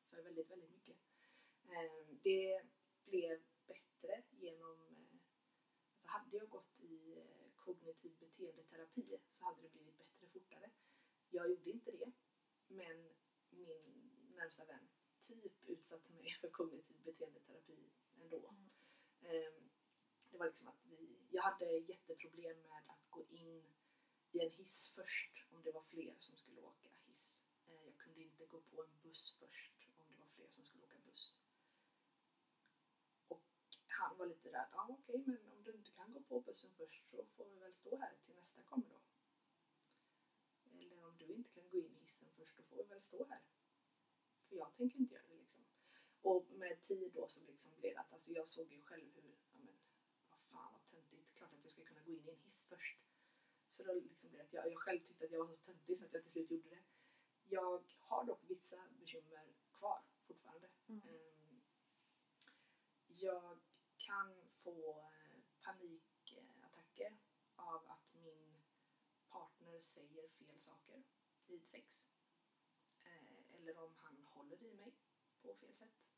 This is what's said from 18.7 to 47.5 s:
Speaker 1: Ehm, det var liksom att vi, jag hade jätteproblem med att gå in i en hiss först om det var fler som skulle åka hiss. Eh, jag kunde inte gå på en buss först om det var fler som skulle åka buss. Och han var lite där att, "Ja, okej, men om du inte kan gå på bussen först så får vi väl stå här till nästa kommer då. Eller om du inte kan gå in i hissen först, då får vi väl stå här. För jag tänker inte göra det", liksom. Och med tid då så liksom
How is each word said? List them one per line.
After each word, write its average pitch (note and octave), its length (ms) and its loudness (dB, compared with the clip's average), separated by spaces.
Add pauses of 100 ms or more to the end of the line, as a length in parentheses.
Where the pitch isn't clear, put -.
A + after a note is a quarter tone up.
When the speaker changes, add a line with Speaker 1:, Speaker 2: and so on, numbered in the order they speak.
Speaker 1:
Ehm, D#3+ 480 0 (600)
det F3 80 -12
var F3 80 4
liksom D#3 220 0
att - 180 -16
vi, E3 460 -14
jag F#3 120 8
hade F#3+ 220 8 (120)
jätteproblem E3 840 -2
med D#3+ 260 -12
att - 220 -18
gå E3 200 -8
in E3 460 -12 (560)
i E3+ 80 6
en E3 120 8
hiss - 440 -2
först - 540 0
om E3 140 -16
det D#3+ 80 2
var D#3+ 100 -4
fler - 380 -2
som - 180 -10
skulle D#3+ 240 -16
åka - 280 -16 (160)
hiss. - 220 -20 (380)
Eh, D#3+ 200 -16
jag C#3 120 -14
kunde D#3+ 240 -12
inte D#3+ 240 -12
gå E3 160 -8
på D#3+ 220 -4
en D3+ 180 -10
buss D#3+ 380 -2
först - 480 -12 (100)
om - 120 -20
det - 60 -18
var - 120 -20
fler - 220 -18
som - 160 -12
skulle - 200 -14
åka - 140 -18
buss. - 400 0 (1900)
Och - 140 -6 (460)
han - 300 2
var F3+ 80 2
lite E3 260 -4
där - 120 2
att, - 80 -2
"Ja, F#3+ 180 2
okej, C4 360 2
men A#3+ 240 2
om G#3 140 -16
du A3 100 -6
inte G#3+ 180 -12
kan A#3+ 220 -12
gå C#4 80 -6
på B3 200 4
bussen - 360 -8
först - 320 -10
så - 160 -4
får - 240 -10
vi F#3+ 100 -16
väl F#3 140 -12
stå - 240 -2
här - 280 -2
till - 100 -20
nästa - 280 -18
kommer - 260 4
då. - 120 -18 (1700)
Eller F3 360 -16
om E3 100 -16
du E3 160 -4
inte A#3+ 160 -2
kan F3+ 200 -16
gå F3+ 80 8
in - 200 6
i - 80 -18
hissen - 260 -18
först, - 260 -14
då - 60 -18
får - 140 -8
vi - 60 4
väl G3+ 200 -4
stå - 220 0
här. - 160 -8 (1080)
För G3 60 -6
jag D#3+ 200 -2
tänker B3 240 8
inte - 140 10
göra - 140 -12
det", - 80 -18
liksom. - 300 -20 (560)
Och F3+ 300 10
med F3+ 300 -2
tid F#3+ 320 2
då D#3+ 140 0
så D3 160 -12
liksom D#3 320 -18